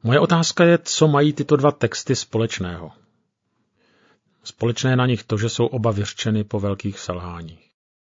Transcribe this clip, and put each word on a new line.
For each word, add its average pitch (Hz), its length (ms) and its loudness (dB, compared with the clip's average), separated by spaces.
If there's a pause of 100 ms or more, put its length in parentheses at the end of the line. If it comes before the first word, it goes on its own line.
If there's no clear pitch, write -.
Moje 120 160 4
otázka 165 440 2
je, 170 200 6
co - 240 2
mají 147 260 4
tyto 147 220 0
dva 139 160 4
texty - 440 -2
společného. 90 760 -6 (1500)
Společné 120 520 -2
na 127 100 2
nich 123 180 -2
to, 110 140 -4
že 113 120 -2
jsou 120 160 0
oba 117 260 -2
vyřčeny 104 520 -2
po 104 160 -6
velkých 98 400 -6
selháních. 85 720 -12 (360)